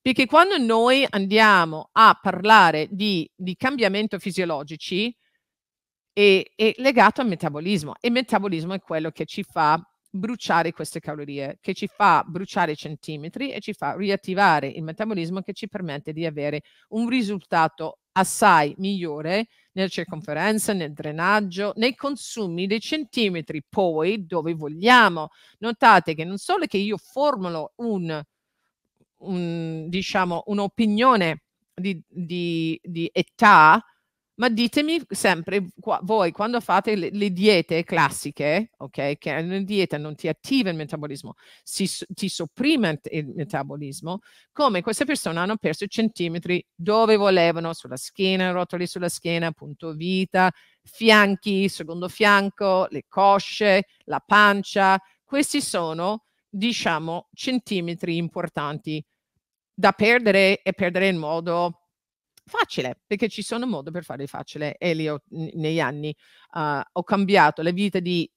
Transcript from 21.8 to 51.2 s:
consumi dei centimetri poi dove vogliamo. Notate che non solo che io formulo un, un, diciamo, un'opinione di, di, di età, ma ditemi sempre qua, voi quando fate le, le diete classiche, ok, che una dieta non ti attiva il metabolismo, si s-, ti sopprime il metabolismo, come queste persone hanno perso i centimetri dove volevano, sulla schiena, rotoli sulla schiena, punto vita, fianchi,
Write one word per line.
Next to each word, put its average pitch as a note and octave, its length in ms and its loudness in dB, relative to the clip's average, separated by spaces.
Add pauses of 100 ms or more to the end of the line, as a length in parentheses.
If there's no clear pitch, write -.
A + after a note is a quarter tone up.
consumi G3 720 -6
dei G#3+ 140 -2
centimetri F#3+ 880 -4
poi F3+ 580 -2
dove E3 280 -4
vogliamo. E3+ 760 2 (300)
Notate G#3 580 4
che D#3+ 80 -6
non F#3+ 140 -8
solo F4 280 -4
che G3+ 120 -4
io G3+ 180 -2
formulo F#3 800 -4
un, F3+ 440 -6 (1000)
un, E3+ 680 -6
diciamo, F3+ 580 -4
un'opinione G#3 1000 0 (280)
di, F3+ 360 -6
di, E3+ 760 -4
di E3+ 300 -6
età, F#3 720 8 (580)
ma B3 80 0
ditemi D4 580 0
sempre F#3 600 -2 (100)
qua, G3+ 240 -4
voi F#3 300 0
quando A#3 300 -4
fate G3 340 0
le, E3+ 160 -4
le G3+ 180 -2
diete F3 540 2
classiche, D#3 920 -2
ok, C#3 440 -6
che D3+ 160 -6
una F3+ 260 -6
dieta F#3+ 380 -2
non D3+ 160 -10
ti - 140 -8
attiva G3 420 -2
il E3 60 -6
metabolismo, D3 580 -12 (280)
si - 240 -6
s-, - 220 -8
ti F#3+ 220 -8
sopprime G#3 720 -2 (100)
il D3+ 240 -8
metabolismo, D3 880 -10 (300)
come A#3+ 300 0
queste A3 240 -4
persone F3 360 -4
hanno F#3+ 180 -4
perso D#3+ 260 -4
i G3 60 -10
centimetri F3 840 -4
dove G#3+ 420 2
volevano, E3+ 580 2
sulla B2+ 240 -14
schiena, F#3+ 520 -2
rotoli F3+ 360 -4
sulla F3 240 -6
schiena, E3 420 -4
punto D3 400 -14
vita, F#3 580 0 (340)
fianchi, G3+ 840 4